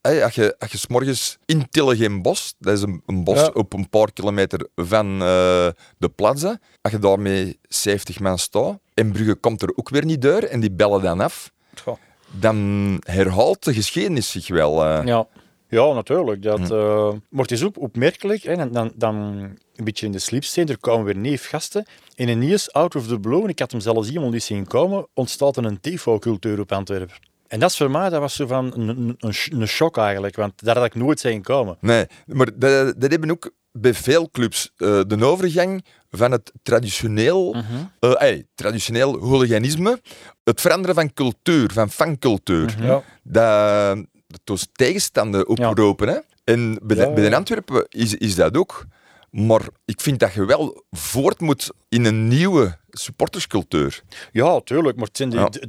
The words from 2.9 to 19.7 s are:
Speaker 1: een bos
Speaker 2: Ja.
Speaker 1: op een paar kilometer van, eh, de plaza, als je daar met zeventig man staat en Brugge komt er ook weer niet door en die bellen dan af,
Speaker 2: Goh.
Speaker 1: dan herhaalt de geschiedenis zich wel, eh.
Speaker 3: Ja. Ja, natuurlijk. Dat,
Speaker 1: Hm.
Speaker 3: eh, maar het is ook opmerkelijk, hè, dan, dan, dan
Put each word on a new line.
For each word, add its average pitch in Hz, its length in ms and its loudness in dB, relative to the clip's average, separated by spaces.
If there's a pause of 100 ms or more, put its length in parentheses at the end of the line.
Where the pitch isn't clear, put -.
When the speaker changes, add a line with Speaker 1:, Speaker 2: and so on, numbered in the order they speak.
Speaker 1:
een 95 180 -2
bos 101 160 4
Speaker 2:
Ja. 151 140 4
Speaker 1:
op 104 180 -2
een 98 160 -6
paar 107 240 4
kilometer 98 640 -2
van, 101 320 0 (160)
eh, 90 460 4 (300)
de 87 160 -2
plaza, 143 440 0 (220)
als 104 120 -4
je 110 60 -2
daar 98 220 4
met 98 360 -2 (120)
zeventig - 520 -4
man 95 180 -2
staat 160 400 -2 (160)
en 110 180 0
Brugge 107 220 0
komt 113 280 -2
er 92 120 -4
ook - 140 -8
weer 143 160 -2
niet 156 180 -2
door 165 200 2
en - 180 -4
die 110 120 0
bellen 101 300 2
dan 90 180 0
af, - 300 -4 (320)
Speaker 2:
Goh. 120 140 -8 (340)
Speaker 1:
dan 101 680 0 (100)
herhaalt 95 580 2
de 147 100 2
geschiedenis 151 560 -2
zich - 180 -10
wel, 78 360 2
eh. 78 200 0
Speaker 3:
Ja. 117 220 0 (420)
Ja, 123 240 4
natuurlijk. 120 500 -2
Dat, 107 160 0 (100)
Speaker 1:
Hm. 113 60 -2
Speaker 3:
eh, 104 340 2 (200)
maar 135 140 -4
het - 80 -4
is 123 140 -2
ook 202 160 -4
opmerkelijk, 170 640 -2
hè, 170 140 -4
dan, 139 160 -4
dan, 113 220 -2
dan 113 200 -2 (640)